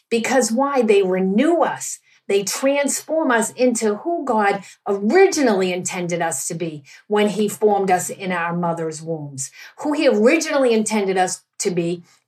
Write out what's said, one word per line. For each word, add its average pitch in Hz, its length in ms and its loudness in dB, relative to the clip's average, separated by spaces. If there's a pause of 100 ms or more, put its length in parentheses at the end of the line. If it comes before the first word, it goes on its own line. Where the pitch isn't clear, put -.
Because 233 420 0
why? 269 300 0
They 202 220 4
renew 196 580 2
us. - 380 -4 (280)
They 196 160 0
transform 285 880 -2
us 220 200 0
into 226 440 0
who 330 280 -4
God 208 400 0 (240)
originally 214 840 2
intended 175 480 -4
us 165 260 -4
to - 60 -8
be 160 300 -8 (240)
when 208 220 2
he 202 200 0
formed 196 420 2
us 175 180 0
in 185 220 -8
our 170 240 -4
mother's 165 460 -4
wombs, 147 500 -10 (280)
who 302 120 -4
he 294 160 2
originally 269 680 4
intended 214 440 0
us 185 260 -2 (160)
to 196 100 -2
be 175 340 -4 (240)